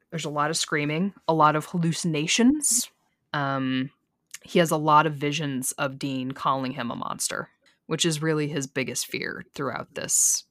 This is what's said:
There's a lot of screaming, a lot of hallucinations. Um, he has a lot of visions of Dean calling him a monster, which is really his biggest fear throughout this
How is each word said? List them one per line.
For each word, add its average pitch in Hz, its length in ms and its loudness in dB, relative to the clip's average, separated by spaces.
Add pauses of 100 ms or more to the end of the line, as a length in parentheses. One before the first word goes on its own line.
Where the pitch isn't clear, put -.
(100)
There's 160 160 -6
a 151 40 -6
lot 147 200 0
of 160 60 -4
screaming, 156 580 -2 (120)
a 165 80 2
lot 151 220 6
of 156 100 -2
hallucinations. 170 1200 2 (420)
Um, 135 580 0 (520)
he - 160 0
has 165 120 6
a 165 60 2
lot 151 300 6
of 156 80 -2
visions 143 580 -4
of 135 260 -4
Dean 131 340 -4
calling 135 400 -2
him 127 180 -8
a - 60 -8
monster, - 520 -6 (380)
which 160 180 -2
is 156 180 0
really 151 260 0
his 143 180 -4
biggest 123 400 -6
fear - 380 -8 (100)
throughout - 400 -6
this - 560 0